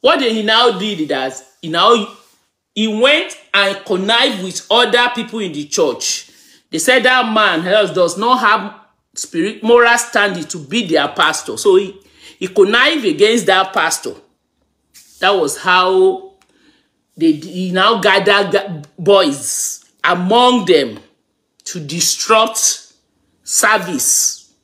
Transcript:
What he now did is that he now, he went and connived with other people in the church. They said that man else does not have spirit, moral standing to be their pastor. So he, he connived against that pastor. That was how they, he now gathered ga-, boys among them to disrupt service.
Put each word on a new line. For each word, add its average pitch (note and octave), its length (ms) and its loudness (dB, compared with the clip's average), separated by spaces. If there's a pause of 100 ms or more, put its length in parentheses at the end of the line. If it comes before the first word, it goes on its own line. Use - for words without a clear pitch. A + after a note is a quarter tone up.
What C#4+ 220 4
he A3 200 -2
now A3 360 2
did G3 220 -6
is D3+ 80 -4
that C3 340 -6 (180)
he E3 80 -12
now, G3+ 480 2 (580)
he G#3+ 140 -2
went C4 480 0 (160)
and G3 320 -2
connived G#3 600 -2
with F3+ 260 -10
other A#3+ 440 2
people A3+ 260 -8
in F3+ 120 -6
the D3 140 -10
church. - 640 -4 (400)
They E3 80 -6
said B3+ 260 2
that B3+ 280 2
man F#3 340 0
else G3 240 2
does E3+ 280 0
not A#3 220 2
have A3 340 0 (400)
spirit, G3 480 -6
moral A#3+ 360 4
standing G3 460 -2
to F3+ 140 -12
be E3+ 280 -4
their D3 220 0
pastor. D#3 480 -2
So F#3+ 200 2
he, G3 220 -2 (400)
he F#3+ 100 -8
connived A#3 560 2
against G3+ 420 0
that F#3+ 260 0
pastor. D#3+ 420 -4 (1040)
That F#3+ 100 2
was E3 280 -2
how F#3 680 2 (920)
they, D#3+ 140 2
he F3+ 400 -6
now G3 280 2
gathered G3 520 2
ga-, F#3+ 300 -4 (140)
boys - 880 0 (200)
among G#3 640 2
them C3+ 340 0 (640)
to - 160 -12
disrupt - 1120 -2 (500)
service. - 1200 -2